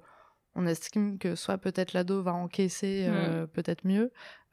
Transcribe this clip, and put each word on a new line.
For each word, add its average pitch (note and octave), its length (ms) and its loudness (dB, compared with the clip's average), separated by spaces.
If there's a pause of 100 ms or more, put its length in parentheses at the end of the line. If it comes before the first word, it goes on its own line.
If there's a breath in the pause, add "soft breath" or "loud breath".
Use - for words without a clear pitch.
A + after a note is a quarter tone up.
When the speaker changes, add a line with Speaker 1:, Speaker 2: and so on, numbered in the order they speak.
(540 soft breath)
Speaker 1:
on F3+ 120 2
estime G3 520 0
que F3+ 160 -2
soit F#3+ 240 -2
peut-être F#3 360 -2
l'ado F#3+ 280 0
va F3+ 100 0
encaisser, F#3 760 0
Speaker 2:
Hmm. G#3 60 2
Speaker 1:
euh, E3 340 0
peut-être E3+ 360 -4
mieux, G3+ 280 4 (400 soft breath)